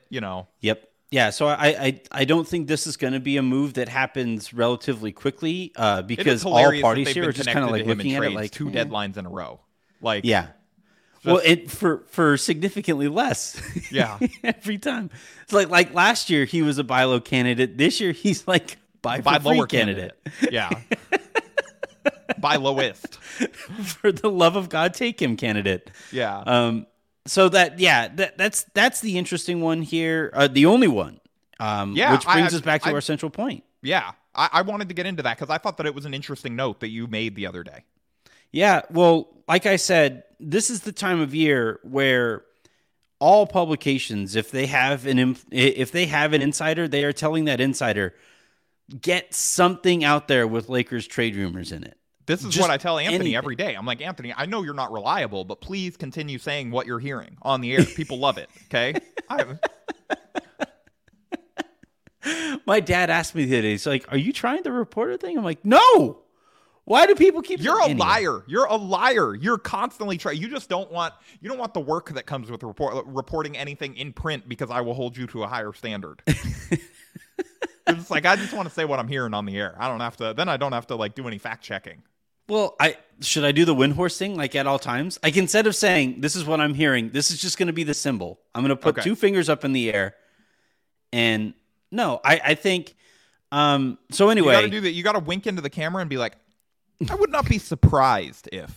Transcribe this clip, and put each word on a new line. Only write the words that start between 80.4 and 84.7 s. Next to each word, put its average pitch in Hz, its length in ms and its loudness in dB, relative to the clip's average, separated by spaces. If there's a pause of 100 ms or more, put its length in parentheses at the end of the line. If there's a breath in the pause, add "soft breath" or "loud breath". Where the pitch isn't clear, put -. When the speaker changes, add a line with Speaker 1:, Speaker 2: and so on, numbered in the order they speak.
Speaker 1:
I 156 80 -2
don't 135 160 -4
have 120 160 -6
to, 131 80 -6
like, 107 200 -4
do 131 120 -10
any 107 100 -10
fact 113 280 -10
checking. 95 360 -12 (460)
Speaker 2:
Well, 208 320 -2
I, 151 160 2 (240)
should - 240 -2
I 143 80 4
do 156 140 4
the 160 100 4
Windhorse 143 420 2
thing, 196 200 -6
like, 143 180 -6
at 139 120 -2
all 139 120 0